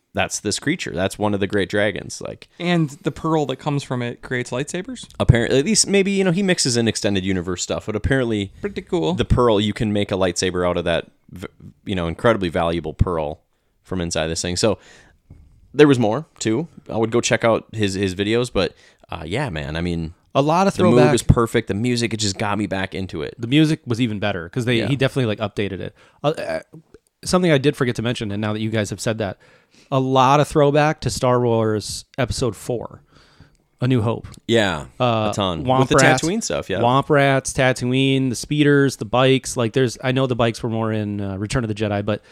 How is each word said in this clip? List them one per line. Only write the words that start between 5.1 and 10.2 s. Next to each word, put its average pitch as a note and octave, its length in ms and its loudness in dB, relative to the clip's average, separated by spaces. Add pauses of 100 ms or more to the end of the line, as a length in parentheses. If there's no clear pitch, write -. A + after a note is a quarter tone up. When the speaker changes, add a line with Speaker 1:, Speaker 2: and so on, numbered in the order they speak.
Speaker 1:
apparently, A#2 400 4
at C#3 60 4
least G#3 220 2
maybe, G3 260 2
you F#3+ 120 2
know, F#3 60 2
he F3+ 120 0
mixes D#3+ 340 0
in A2+ 120 2
extended G2+ 360 0
universe F#2 380 -2
stuff, E2+ 240 -6
but G#2+ 100 -4
apparently A2 640 0
Speaker 2:
Pretty G3+ 220 -8
cool. E3 320 -2
Speaker 1:
the A#2+ 100 0
pearl, A#2+ 360 4
you G#2+ 120 0
can G#2+ 200 -2
make G#2 200 -2
a - 20 -2
lightsaber F2+ 520 0